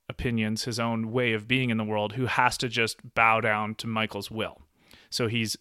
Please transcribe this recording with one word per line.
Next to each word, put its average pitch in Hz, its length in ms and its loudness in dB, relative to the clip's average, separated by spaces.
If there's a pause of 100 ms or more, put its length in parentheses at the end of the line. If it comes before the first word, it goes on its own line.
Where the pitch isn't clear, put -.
opinions, 113 560 -2
his 117 140 -4
own 113 320 -2
way 123 220 2
of 107 160 -2
being 127 220 2
in 113 80 2
the 110 60 0
world, 107 300 0
who 127 120 0
has 123 320 2
to 131 100 -2
just 117 460 -2
bow 113 260 6
down 107 360 0
to - 100 -10
Michael's 110 440 -4
will. 110 300 -6 (500)
So 120 180 0
he's 110 320 -2